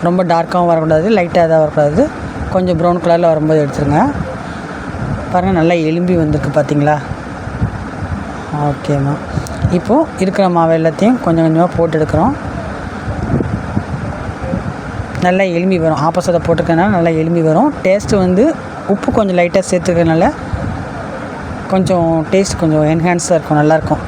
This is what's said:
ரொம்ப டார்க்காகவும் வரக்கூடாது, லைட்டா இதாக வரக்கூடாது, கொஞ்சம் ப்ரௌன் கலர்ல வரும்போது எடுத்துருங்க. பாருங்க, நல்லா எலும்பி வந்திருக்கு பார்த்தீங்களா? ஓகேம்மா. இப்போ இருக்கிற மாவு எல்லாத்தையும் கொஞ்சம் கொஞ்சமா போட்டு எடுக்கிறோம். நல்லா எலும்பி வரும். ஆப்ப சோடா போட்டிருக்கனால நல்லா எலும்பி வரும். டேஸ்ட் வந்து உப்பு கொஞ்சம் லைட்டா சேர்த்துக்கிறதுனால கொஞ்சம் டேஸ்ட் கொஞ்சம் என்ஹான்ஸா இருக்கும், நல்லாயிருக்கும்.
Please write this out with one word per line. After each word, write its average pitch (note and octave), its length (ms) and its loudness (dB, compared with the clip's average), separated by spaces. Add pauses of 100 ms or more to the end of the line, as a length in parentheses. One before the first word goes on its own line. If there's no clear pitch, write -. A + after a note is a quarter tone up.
ரொம்ப F3+ 160 2 (100)
டார்க்காகவும் E3+ 400 2
வரக்கூடாது, D#3+ 360 2 (100)
லைட்டா F3 280 2
இதாக D#3+ 180 4
வரக்கூடாது, D3+ 380 2 (520)
கொஞ்சம் F3+ 260 2
ப்ரௌன் F3 240 2
கலர்ல E3+ 280 4
வரும்போது D#3 320 2
எடுத்துருங்க. D3 380 0 (1300)
பாருங்க, F#3 280 2
நல்லா E3+ 160 4 (120)
எலும்பி F3 340 0
வந்திருக்கு D3 360 0
பார்த்தீங்களா? D3 380 2 (1700)
ஓகேம்மா. C#3 460 -2 (600)
இப்போ G3+ 180 0 (280)
இருக்கிற F#3+ 300 2
மாவு E3 240 2
எல்லாத்தையும் E3 460 2
கொஞ்சம் E3 220 2
கொஞ்சமா D#3+ 200 4 (100)
போட்டு D#3+ 220 0
எடுக்கிறோம். D#3 340 2 (3000)
நல்லா F#3 180 2 (140)
எலும்பி F#3 260 2
வரும். D#3 220 2
ஆப்ப E3 200 0
சோடா E3+ 200 2
போட்டிருக்கனால E3+ 500 2
நல்லா E3+ 160 2 (100)
எலும்பி E3 260 0
வரும். F#3+ 220 4 (160)
டேஸ்ட் G3+ 360 2
வந்து F#3 220 4 (500)
உப்பு - 240 -2
கொஞ்சம் F#3+ 220 2
லைட்டா F3 300 2
சேர்த்துக்கிறதுனால E3+ 640 2 (1400)
கொஞ்சம் F3+ 360 2 (220)
டேஸ்ட் F#3+ 300 0
கொஞ்சம் D#3 320 2
என்ஹான்ஸா F3 440 0
இருக்கும், D3+ 240 0
நல்லாயிருக்கும். D#3 460 2